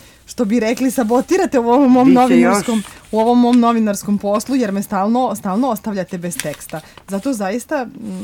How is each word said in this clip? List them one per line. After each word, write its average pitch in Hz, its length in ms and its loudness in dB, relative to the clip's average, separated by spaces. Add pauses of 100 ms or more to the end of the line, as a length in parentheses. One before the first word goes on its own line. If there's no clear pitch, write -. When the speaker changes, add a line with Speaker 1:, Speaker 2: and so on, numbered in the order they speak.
(260)
Speaker 1:
što - 180 -4
bi 226 160 0
rekli, 233 300 0
sabotirate 262 680 0
u 233 120 -2
ovom 254 220 4
mom 254 160 4
Speaker 2:
Biće 262 60 8
Speaker 1:
novinarskom, 240 640 2
Speaker 2:
još. 202 80 -4 (280)
Speaker 1:
u 214 80 -2
ovom 240 200 4
mom 240 200 4
novinarskom 220 580 0
poslu, 208 380 -2
jer 226 160 -2
me 196 100 -4
stalno, 214 520 -2
stalno 208 340 -4
ostavljate 196 500 -6
bez 175 180 -8
teksta. 156 440 -10 (280)
Zato 196 240 -6
zaista, 240 520 -6
mm, 214 60 -14 (340)